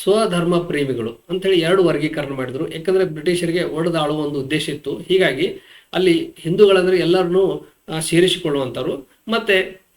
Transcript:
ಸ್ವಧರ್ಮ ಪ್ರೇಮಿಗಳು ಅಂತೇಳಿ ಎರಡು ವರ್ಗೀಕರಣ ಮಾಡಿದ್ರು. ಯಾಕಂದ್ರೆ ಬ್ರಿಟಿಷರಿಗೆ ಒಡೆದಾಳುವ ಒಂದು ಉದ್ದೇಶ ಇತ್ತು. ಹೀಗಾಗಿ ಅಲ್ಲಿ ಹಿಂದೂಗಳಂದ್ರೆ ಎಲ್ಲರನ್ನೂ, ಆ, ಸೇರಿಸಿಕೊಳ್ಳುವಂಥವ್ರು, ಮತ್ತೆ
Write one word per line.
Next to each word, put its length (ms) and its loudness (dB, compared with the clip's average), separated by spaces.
ಸ್ವಧರ್ಮ 560 2
ಪ್ರೇಮಿಗಳು 720 -4
ಅಂತೇಳಿ 300 0
ಎರಡು 240 4
ವರ್ಗೀಕರಣ 460 0
ಮಾಡಿದ್ರು. 440 -6
ಯಾಕಂದ್ರೆ 320 0
ಬ್ರಿಟಿಷರಿಗೆ 580 -2
ಒಡೆದಾಳುವ 540 -2
ಒಂದು 220 -4
ಉದ್ದೇಶ 300 -4
ಇತ್ತು. 280 -8
ಹೀಗಾಗಿ 560 0
ಅಲ್ಲಿ 460 0
ಹಿಂದೂಗಳಂದ್ರೆ 580 4
ಎಲ್ಲರನ್ನೂ, 760 0
ಆ, 100 -6
ಸೇರಿಸಿಕೊಳ್ಳುವಂಥವ್ರು, 1120 -2
ಮತ್ತೆ 540 0